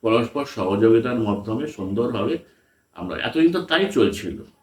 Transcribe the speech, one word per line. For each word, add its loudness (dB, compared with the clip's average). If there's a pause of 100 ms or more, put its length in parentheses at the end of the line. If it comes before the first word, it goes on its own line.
পরস্পর 0
সহযোগিতার 2
মাধ্যমে -4
সুন্দরভাবে -4 (560)
আমরা, -10
এতদিন 2
তো 0
তাই 2
চলছিল। 0 (260)